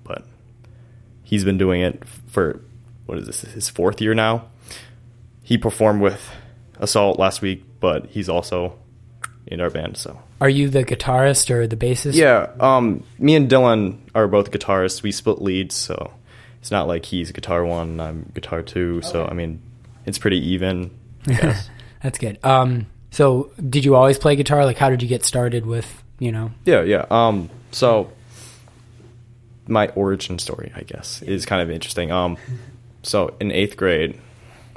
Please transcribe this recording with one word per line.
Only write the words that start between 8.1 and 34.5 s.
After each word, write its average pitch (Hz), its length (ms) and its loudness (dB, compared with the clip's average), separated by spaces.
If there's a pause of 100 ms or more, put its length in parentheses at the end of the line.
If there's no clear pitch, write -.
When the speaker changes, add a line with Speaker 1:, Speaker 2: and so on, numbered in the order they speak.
Speaker 1:
also 87 480 -4 (680)
in 85 160 -10
our 87 80 -2
band, - 280 -8
so. - 220 -14 (220)
Speaker 2:
Are 135 80 4
you 139 200 2
the 135 140 2
guitarist 131 640 0
or 117 180 0
the 113 100 -4
bassist? 123 380 -2
Speaker 1:
Yeah, 131 440 6
um, 117 440 4 (160)
me 151 160 6
and 139 140 4
Dylan 113 480 4 (180)
are 110 120 4
both 101 240 2
guitarists. 95 520 -2
We 104 80 -4
split - 300 -2
leads, 95 340 -2
so - 360 -8 (500)
it's - 100 -10
not 92 160 0
like 85 180 -4
he's 85 260 -6
guitar 87 340 -2
one 85 240 -4
and 82 120 -8
I'm 80 320 -10
guitar - 280 -8
two, 85 400 -4
so, 85 220 -6
Speaker 2:
Okay. - 80 -6
Speaker 1:
I - 20 -8
mean, 85 280 -8 (440)
it's 101 120 -6
pretty 95 220 0 (120)
even, 90 400 -2 (360)
I 135 60 0
Speaker 2:
<laughs> 117 80 2
Speaker 1:
guess. 127 280 -2 (320)
Speaker 2:
That's 131 180 -6
good. 101 240 -8
Um, 127 440 2 (240)
so 135 400 2 (180)
did 135 160 0
you 139 100 8
always 131 220 8
play 147 180 4
guitar? 143 300 2
Like, 123 120 0
how 135 120 4
did 127 120 2
you 123 60 -4
get 120 160 -2
started 120 420 0
with, 117 380 -8 (160)
you 120 120 -2
know? 113 200 -6 (140)
Speaker 1:
Yeah, 139 180 6
yeah. 95 260 2
Um, 107 400 2 (220)
so 113 400 2 (1600)
my 107 220 2
origin 95 500 -2
story, - 360 -10
I 50 80 -14
guess, - 380 -14
is 95 240 -6
kind 92 160 -2
of 85 80 -4
interesting. 82 420 -6
Um, 90 260 -2 (640)
so - 360 -2
in 101 120 -4
eighth 101 260 -2
grade, 85 420 0 (580)